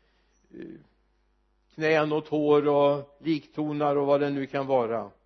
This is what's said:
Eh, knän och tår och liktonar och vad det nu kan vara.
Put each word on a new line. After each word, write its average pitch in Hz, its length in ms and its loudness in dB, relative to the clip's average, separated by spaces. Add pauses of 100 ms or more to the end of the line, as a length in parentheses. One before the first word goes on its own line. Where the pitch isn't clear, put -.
(600)
Eh, - 200 -16 (960)
knän 156 360 0
och 151 140 -2
tår 147 420 2
och 143 520 2
liktonar 147 760 -4
och 143 120 0
vad 143 140 2
det 143 80 -2
nu 139 160 -4
kan 135 220 -6
vara. 113 440 -2 (140)